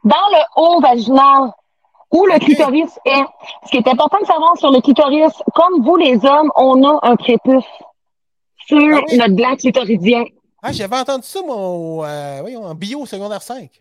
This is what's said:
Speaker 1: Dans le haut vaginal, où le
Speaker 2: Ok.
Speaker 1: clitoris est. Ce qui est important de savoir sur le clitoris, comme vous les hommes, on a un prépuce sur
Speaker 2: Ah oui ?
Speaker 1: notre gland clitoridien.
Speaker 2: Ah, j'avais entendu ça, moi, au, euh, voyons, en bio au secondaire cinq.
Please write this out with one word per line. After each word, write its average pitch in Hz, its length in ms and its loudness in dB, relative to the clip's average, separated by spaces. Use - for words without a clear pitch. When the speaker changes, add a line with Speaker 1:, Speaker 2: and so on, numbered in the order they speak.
Speaker 1:
Dans 226 120 4
le 330 80 4
haut 330 260 2
vaginal, 262 680 2
où 359 140 4
le 349 100 4
Speaker 2:
Ok. 269 100 4
Speaker 1:
clitoris 302 600 0
est. 269 180 0
Ce - 60 -8
qui 269 60 0
est 233 100 0
important 294 340 0
de 359 40 -4
savoir 330 320 0
sur 285 140 0
le 254 100 4
clitoris, 302 500 2
comme 330 300 2
vous 320 140 2
les 277 180 2
hommes, 285 300 2
on 262 280 4
a 285 200 2
un 240 120 2
prépuce 247 480 0
sur 302 120 0
Speaker 2:
Ah 294 240 2
oui ? 240 60 2
Speaker 1:
notre 220 180 2
gland 254 200 -2
clitoridien. 233 680 -2
Speaker 2:
Ah, 247 100 -10
j'avais 202 260 -8
entendu 262 280 -6
ça, - 200 -14
moi, 269 100 -10
au, 170 480 -8
euh, 143 380 -12
voyons, 226 240 -16
en 160 100 -14
bio 226 260 -12
au 247 40 -12
secondaire 202 360 -12
cinq. - 280 -18